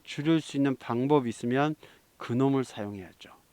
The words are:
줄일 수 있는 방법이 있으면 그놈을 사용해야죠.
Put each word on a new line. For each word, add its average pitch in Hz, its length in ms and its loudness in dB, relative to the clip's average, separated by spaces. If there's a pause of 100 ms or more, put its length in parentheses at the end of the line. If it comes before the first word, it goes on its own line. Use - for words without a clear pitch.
줄일 156 340 0
수 - 160 -8
있는 139 220 2
방법이 127 500 2
있으면 131 480 0 (420)
그놈을 131 460 2
사용해야죠. 101 720 -12 (180)